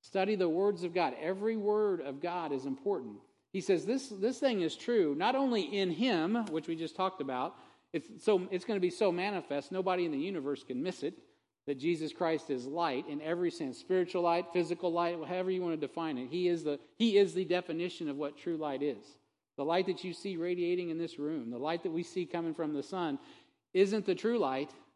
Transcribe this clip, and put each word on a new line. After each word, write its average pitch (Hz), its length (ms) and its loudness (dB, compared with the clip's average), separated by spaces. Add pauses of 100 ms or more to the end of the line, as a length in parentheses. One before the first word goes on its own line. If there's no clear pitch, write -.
Study 196 340 0
the 180 140 4
words 180 340 2
of 165 100 -4
God. 156 220 2
Every 196 420 -2
word 208 440 2
of 139 180 -6
God 170 320 -4
is 135 140 -2
important. 131 540 -4 (320)
He 190 100 -2
says, 165 240 2
"This, 262 240 0
this 214 300 -2
thing 240 220 2
is 160 140 0
true, 180 400 2
not 208 200 2
only 254 260 2
in 190 280 0
him," 202 640 2
which 156 160 -2
we 165 80 -2
just 160 200 -6
talked 185 240 -2
about. 135 380 -2 (340)
It's - 320 -6
so, 185 280 4
it's 180 140 -2
gonna 208 140 0
be 185 120 2
so 185 200 2
manifest, 175 600 -2
nobody 185 340 2
in 160 60 -2
the 139 80 -2
universe 147 440 -2
can 127 200 -4
miss 180 180 -4
it, 156 140 -4 (500)
that 139 140 -4
Jesus 156 340 0
Christ 160 380 0
is 127 160 -2
light 151 400 0
in 147 120 -6
every 170 300 0
sense, 135 300 -6
spiritual 180 420 0
light, 175 320 2
physical 175 380 0
light, 170 320 2
however 180 260 -2
you 185 140 0
wanna 165 120 0
define 143 440 -4
it. 127 100 -6
He 180 180 2
is 170 160 2
the, 147 160 -2 (180)
he 220 200 6
is 190 160 6
the 185 120 0
definition 175 640 -2
of 143 80 -4
what 147 220 -4
true 170 200 -4
light 143 260 -2
is. 127 340 -4 (400)
The 143 80 -2
light 175 220 2
that 180 160 -2
you 180 100 -6
see 185 240 -6
radiating 175 540 0
in 160 80 -2
this 165 180 -6
room, 143 320 -4
the 120 80 -6
light 160 240 -2
that 175 100 -4
we 165 120 -2
see 175 240 -4
coming 165 260 -4
from 151 200 -2
the 143 100 -2
sun, 165 340 -2 (560)
isn't 196 320 4
the 190 80 2
true 233 240 2
light. 139 340 0 (240)